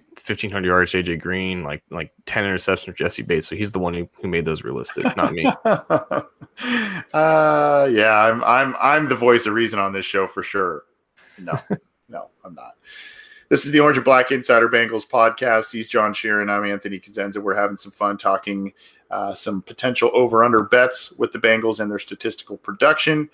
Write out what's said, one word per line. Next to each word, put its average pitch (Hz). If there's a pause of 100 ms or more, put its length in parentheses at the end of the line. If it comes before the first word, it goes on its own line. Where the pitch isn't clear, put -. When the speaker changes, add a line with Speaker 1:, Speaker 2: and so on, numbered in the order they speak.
(180)
Speaker 1:
fifteen 104
hundred 92
yards, 90
J 92
J 85
Green, 90
like, 73
like, 80 (140)
ten 107
interceptions 95
for 90
Jesse -
Bates. 80
So 85
he's 104
the 98
one 90
who, 87 (100)
who 104
made 85
those 80
realistic, 62
not -
me. 85 (180)
Speaker 2:
<laughs> - (880)
Uh, 151
yeah, 110
I'm, 113
I'm, 131
I'm 143
the 127
voice 120
of 104
reason 113
on 98
this 95
show 95
for 92
sure. 90 (560)
No, 95 (240)
<laughs> -
no, 104 (160)
I'm 90
not. 62 (720)
This 143
is 143
the 151
Orange 147
and 120
Black 127
Insider 120
Bengals 113
podcast. 113
He's 110
John 107
Sheeran. 104
I'm 101
Anthony 101
Cosenza. 101
We're 98
having 101
some 101
fun 101
talking, 98 (380)
uh, 101
some 95
potential 120
over-under 117
bets 123
with -
the 110
Bengals 110
and 104
their 101
statistical -
production. 151